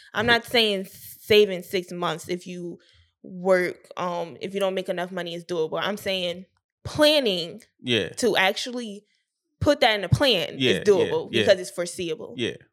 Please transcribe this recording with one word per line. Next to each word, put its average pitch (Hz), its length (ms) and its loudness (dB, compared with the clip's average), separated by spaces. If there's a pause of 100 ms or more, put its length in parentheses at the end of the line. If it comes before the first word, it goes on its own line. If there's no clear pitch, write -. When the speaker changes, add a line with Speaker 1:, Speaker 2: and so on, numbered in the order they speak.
(140)
Speaker 1:
I'm 214 120 -2
not 233 200 2
saying 208 400 2
saving 196 800 2
six 180 280 -4
months 175 380 -4
if 180 180 -6
you 175 320 -10 (440)
work, 180 720 0
um, 175 420 -6
if 196 140 -8
you 196 80 -2
don't 190 140 0
make 190 120 -4
enough 180 240 -4
money 175 240 -8
is 175 80 -10
doable. 165 380 -2
I'm 202 160 -2
saying 185 480 -4 (400)
planning 226 800 2 (180)
Speaker 2:
Yeah. 113 360 0
Speaker 1:
to 226 200 2
actually 208 680 -2 (580)
put - 200 4
that 220 160 4
in 190 80 -6
a - 40 -6
plan 233 480 2
Speaker 2:
Yeah, 131 140 4
Speaker 1:
is 180 160 2
doable 160 440 4
Speaker 2:
yeah, 113 80 2
yeah. 107 60 4
Speaker 1:
because - 140 6
it's 185 120 -10
foreseeable. 175 680 -8
Speaker 2:
Yeah, 107 180 -2 (180)